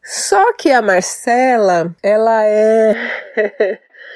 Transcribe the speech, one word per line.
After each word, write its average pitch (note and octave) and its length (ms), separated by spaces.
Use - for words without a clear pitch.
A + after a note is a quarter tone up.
Só - 520
que - 180
a B3+ 100
Marcela, G3+ 1200
ela A3 440
é G#3+ 500
<laughs> G#3 500